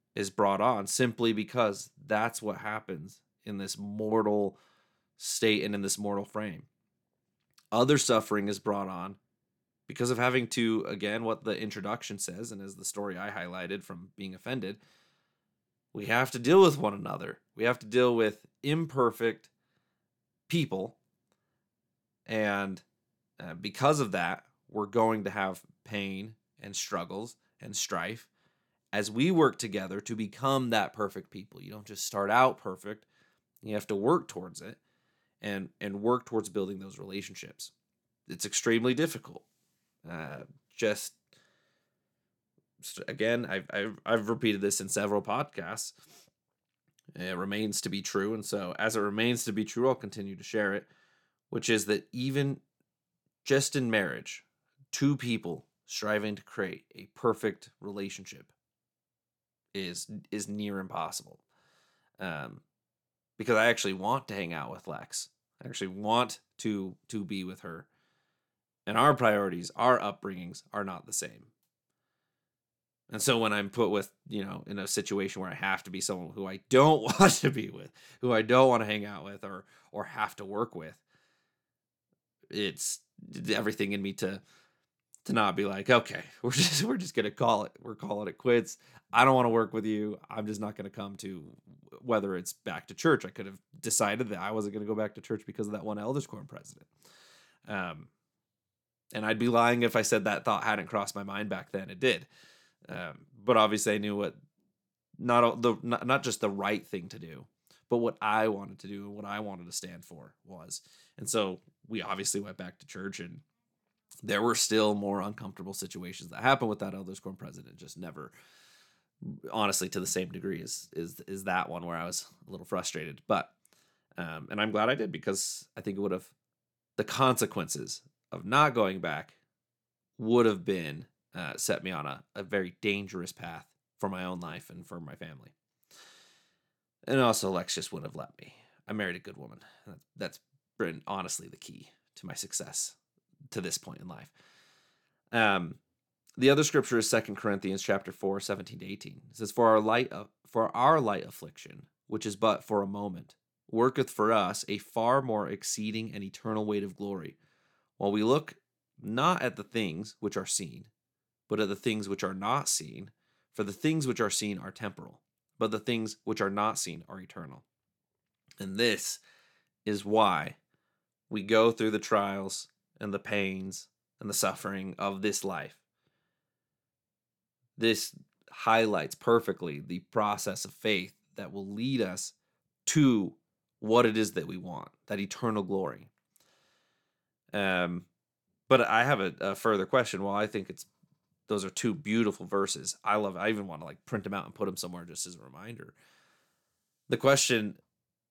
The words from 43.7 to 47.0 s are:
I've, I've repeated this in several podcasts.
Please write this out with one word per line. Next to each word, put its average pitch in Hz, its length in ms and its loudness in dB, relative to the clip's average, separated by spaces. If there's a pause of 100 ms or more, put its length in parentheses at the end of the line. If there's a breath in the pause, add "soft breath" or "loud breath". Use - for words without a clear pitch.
I've, 101 320 -4
I've 113 240 2
repeated 110 320 2
this 101 180 2
in 95 100 -8
several 104 320 2
podcasts. 101 720 -6 (1200 soft breath)